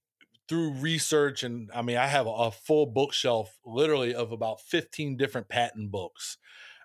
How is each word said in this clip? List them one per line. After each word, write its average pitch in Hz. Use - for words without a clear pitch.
through 160
research, 147
and, 120
I 117
mean, 120
I 131
have 139
a, 113
a 113
full 151
bookshelf 120
literally 127
of 117
about 113
fifteen 156
different 131
Patton 110
books. -